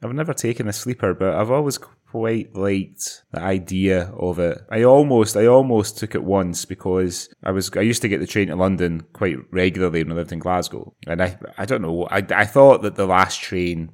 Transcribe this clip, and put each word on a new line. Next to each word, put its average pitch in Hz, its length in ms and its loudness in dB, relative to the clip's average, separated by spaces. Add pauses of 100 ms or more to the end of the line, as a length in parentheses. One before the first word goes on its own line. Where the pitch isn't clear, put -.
I've 117 120 -8
never 156 180 -6
taken 117 360 -4
a 101 40 -6
sleeper, 113 420 -4
but 92 200 -2
I've 107 160 -2
always 139 280 -2
quite - 760 -6
liked 98 800 -4
the 80 80 -8
idea 92 640 0 (120)
of 90 220 -4
it. 85 320 -2
I 113 140 0
almost, 127 520 6
I 110 100 4
almost 123 520 4
took - 160 -8
it - 80 -4
once 90 420 -2
because 92 640 -4 (140)
I - 80 -4
was, 95 260 -4
I 90 40 0
used 113 220 0
to 113 60 0
get 92 120 -2
the 90 60 -6
train 101 220 0
to 80 80 -6
London 90 480 0 (100)
quite 87 220 -4 (140)
regularly 90 540 0
when 80 80 -8
I - 20 -6
lived 85 160 -6
in 85 80 -8
Glasgow, 90 560 -6 (140)
and 85 120 -4
I, 92 160 -2 (220)
I 98 60 -6
don't 113 180 -4
know, 85 300 -4
I, 101 180 0
I 101 140 4
thought 135 380 8
that 104 120 -2
the 98 120 0
last 92 340 2
train 87 540 -6